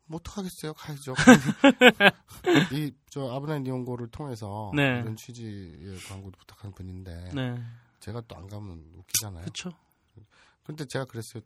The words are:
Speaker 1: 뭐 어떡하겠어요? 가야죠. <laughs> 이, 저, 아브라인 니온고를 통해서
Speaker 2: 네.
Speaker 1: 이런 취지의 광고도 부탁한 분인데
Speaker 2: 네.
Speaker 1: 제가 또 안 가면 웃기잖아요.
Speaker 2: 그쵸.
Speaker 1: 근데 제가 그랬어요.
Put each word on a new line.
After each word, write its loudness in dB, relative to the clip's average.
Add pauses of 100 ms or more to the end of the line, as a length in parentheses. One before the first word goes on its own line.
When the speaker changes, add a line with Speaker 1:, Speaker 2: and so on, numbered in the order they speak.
(100)
Speaker 1:
뭐 -10
어떡하겠어요? -10
가야죠. -12
<laughs> 6
이, -4 (180)
저, -6
아브라인 -4
니온고를 -6
통해서 -10
Speaker 2:
네. 2 (180)
Speaker 1:
이런 -6
취지의 -14 (120)
광고도 -16
부탁한 -18
분인데 -14
Speaker 2:
네. -6 (380)
Speaker 1:
제가 -12
또 -18
안 -18
가면 -14
웃기잖아요. -8
Speaker 2:
그쵸. -10 (960)
Speaker 1:
근데 -12
제가 -8
그랬어요. -12